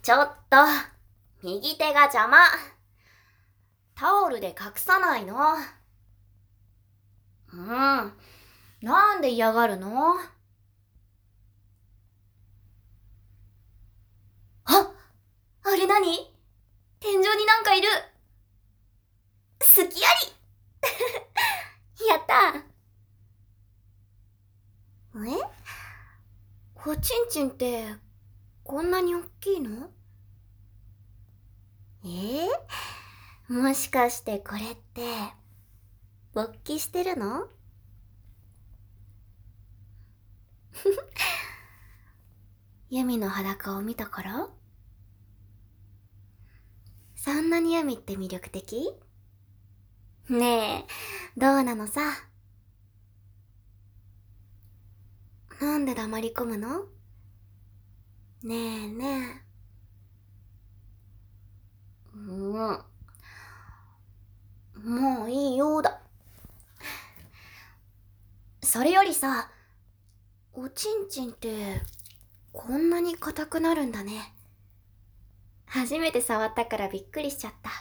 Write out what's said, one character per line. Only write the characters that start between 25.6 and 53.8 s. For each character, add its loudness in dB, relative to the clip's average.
お -4
ち -2
ん -14
ち -2
ん -2
っ -18
て、 -6
こ -6
ん 0
な 2
に 0
お -4
っ -16
き 0
い -4
の？ -10
え -14
ー？ -6
も 2
し -6
か 4
し -6
て -6
こ -12
れ -10
っ -16
て、 -10
勃 -6
起 -6
し -8
て -4
る -4
の？ -6
<laughs> -8
ユ -2
ミ -2
の -4
裸 -6
を -8
見 -8
た -8
か -12
ら？ -8
そ -6
ん 0
な 2
に 0
ユ 0
ミ -2
っ -10
て -10
魅 -8
力 -12
的？ -8
ね 0
え、 -20
ど 4
う 4
な -2
の -8
さ？ -6